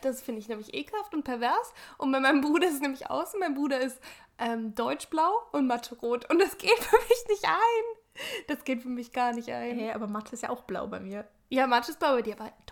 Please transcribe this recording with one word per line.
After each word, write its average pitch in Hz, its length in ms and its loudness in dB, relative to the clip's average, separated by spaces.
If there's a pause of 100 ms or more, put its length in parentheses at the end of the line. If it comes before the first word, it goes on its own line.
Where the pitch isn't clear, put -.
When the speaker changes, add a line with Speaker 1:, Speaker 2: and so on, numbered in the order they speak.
Speaker 1:
das 254 200 -2
finde 220 200 -8
ich 214 60 -16
nämlich 214 260 -10
ekelhaft 403 400 -8
und 302 100 -2
pervers. 262 500 -2 (260)
Und 269 120 0
bei 269 80 4
meinem 269 220 6
Bruder 302 260 4
ist 311 80 2
es 269 60 -4
nämlich 277 280 -4
auch 302 180 -2
so. 415 120 -8
Mein 339 160 0
Bruder 277 240 0
ist, 254 200 -4 (400)
ähm, 226 360 -4
Deutsch 254 340 -2
blau 320 220 2 (200)
und 277 160 2
Mathe 240 280 -2
rot. 240 360 -2
Und 339 80 8
das 370 180 4
geht - 220 4
für - 180 2
mich 480 320 4
nicht 415 160 0
ein. 453 800 0 (240)
Das 285 160 -6
geht 247 200 -4
für 254 60 -10
mich 240 220 -8
gar 247 220 0
nicht 233 180 -6
ein. 240 260 -4
Speaker 2:
Hä, 226 140 -4
aber 214 160 -6
Mathe 208 260 -8
ist 226 100 -10
ja - 60 -4
auch 247 140 -6
blau - 240 -6
bei 190 120 -8
mir. 202 280 -10 (220)
Speaker 1:
Ja, 262 180 4
Mathe 240 240 2
ist - 80 -12
blau 294 140 4
bei 240 80 4
dir, 208 180 -6
aber 214 120 -12 (200)